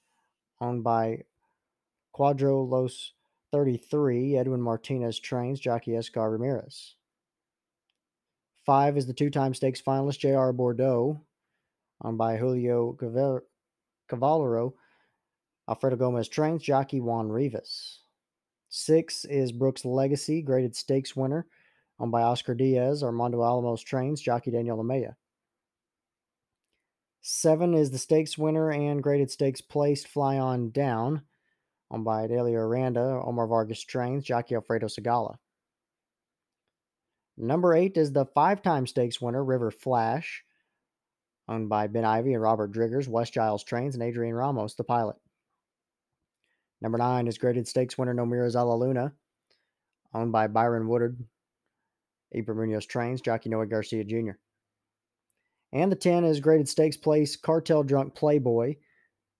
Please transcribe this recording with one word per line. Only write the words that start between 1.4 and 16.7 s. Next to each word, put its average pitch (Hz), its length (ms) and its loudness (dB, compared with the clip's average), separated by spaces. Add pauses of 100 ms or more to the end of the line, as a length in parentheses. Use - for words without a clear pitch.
Cuadro 139 560 2
Los 127 440 -2 (400)
thirty-three, 135 840 0
Edwin 127 260 0
Martinez 117 560 -2
trains, 131 440 -6
jockey 117 300 -2
Escar 113 380 -2
Ramirez. 120 680 -6 (1700)
Five 143 320 4
is 131 100 0
the 127 60 -6
two-time 139 400 0
stakes 131 280 -2
finalist 135 380 -2
J 135 140 2
R 131 180 4
Bordeaux, 123 680 0 (840)
owned 113 140 -4
by 113 180 0
Julio 120 640 0
Caval-, 127 420 -2 (680)
Cavallero, 131 640 0 (960)
Alfredo 131 260 0
Gomez 123 320 0
trains, 156 340 -2
jockey 135 380 0